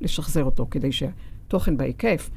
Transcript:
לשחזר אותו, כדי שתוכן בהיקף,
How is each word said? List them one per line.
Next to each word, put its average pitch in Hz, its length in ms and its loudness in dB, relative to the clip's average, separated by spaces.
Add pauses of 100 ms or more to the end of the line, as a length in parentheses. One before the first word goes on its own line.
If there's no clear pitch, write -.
לשחזר - 440 0
אותו, 131 260 4
כדי 135 220 0
שתוכן - 840 -2
בהיקף, 139 600 0